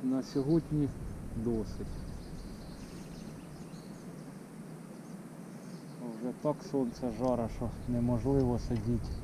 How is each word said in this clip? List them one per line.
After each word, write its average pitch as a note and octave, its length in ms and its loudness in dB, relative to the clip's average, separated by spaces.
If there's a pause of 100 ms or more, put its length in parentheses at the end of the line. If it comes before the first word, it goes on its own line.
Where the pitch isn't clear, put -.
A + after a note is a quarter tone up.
На B2+ 200 4
сьогодні D3 640 4 (460)
досить. A2 520 0 (4000)
Вже B2 120 -2 (100)
так D3+ 140 4 (160)
сонце B2+ 480 0
жаре, A#2+ 380 4
що A#2+ 120 0 (180)
неможливо B2 720 6
сидіти. A2+ 480 2 (160)